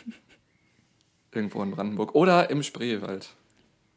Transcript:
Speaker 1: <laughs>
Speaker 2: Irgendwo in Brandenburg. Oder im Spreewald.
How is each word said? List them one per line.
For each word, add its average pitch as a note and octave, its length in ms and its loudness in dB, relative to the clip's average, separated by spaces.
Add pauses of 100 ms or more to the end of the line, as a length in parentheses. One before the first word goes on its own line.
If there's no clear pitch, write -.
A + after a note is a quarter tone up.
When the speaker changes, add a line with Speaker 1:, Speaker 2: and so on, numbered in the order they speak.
(640)
Speaker 1:
<laughs> - 680 -20
Speaker 2:
Irgendwo G#2+ 320 -6
in G2 80 -4
Brandenburg. G#2 420 -4
Oder F3 360 6
im C#3+ 120 0
Spreewald. G2+ 680 -6 (680)